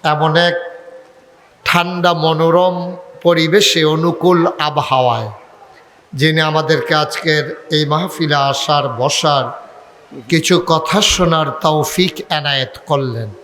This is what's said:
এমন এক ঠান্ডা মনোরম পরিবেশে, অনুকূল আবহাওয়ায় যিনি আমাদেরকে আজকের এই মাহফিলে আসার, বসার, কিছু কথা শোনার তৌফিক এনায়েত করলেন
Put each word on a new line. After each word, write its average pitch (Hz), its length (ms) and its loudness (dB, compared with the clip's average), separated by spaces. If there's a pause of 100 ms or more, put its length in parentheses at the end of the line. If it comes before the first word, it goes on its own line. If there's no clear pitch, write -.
এমন 156 340 2
এক 170 180 4 (1080)
ঠান্ডা 175 500 0
মনোরম 170 840 0 (260)
পরিবেশে, 165 640 2
অনুকূল 165 640 2 (120)
আবহাওয়ায় 127 720 0 (840)
যিনি 156 260 2
আমাদেরকে 156 540 0
আজকের 151 760 -2
এই 151 160 0
মাহফিলে 156 480 -2
আসার, 139 540 0
বসার, 135 560 0 (840)
কিছু 175 380 2
কথা 160 340 0
শোনার 165 500 2
তৌফিক 156 800 -2
এনায়েত 143 560 -2
করলেন 123 420 -2 (160)